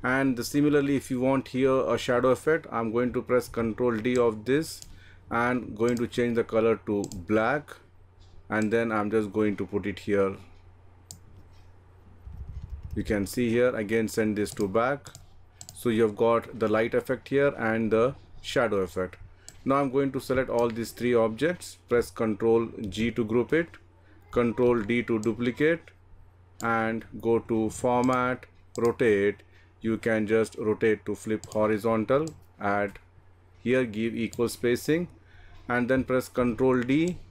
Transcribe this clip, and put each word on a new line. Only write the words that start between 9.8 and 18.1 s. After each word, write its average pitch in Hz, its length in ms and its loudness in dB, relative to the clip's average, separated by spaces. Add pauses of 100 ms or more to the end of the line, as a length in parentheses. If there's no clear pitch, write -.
it 98 140 -6
here. 98 360 0 (2500)
You 104 80 -4
can 101 240 -2
see 120 240 -2
here, 123 240 2
again 110 320 0
send 107 320 0
this 101 160 -4
to 104 120 -2
back. 120 420 0 (680)
So - 140 -4
you've 110 260 2
got 117 440 0
the 110 80 0
light 113 280 2
effect 120 320 -2
here 139 280 2
and 113 360 0
the 117 240 2 (260)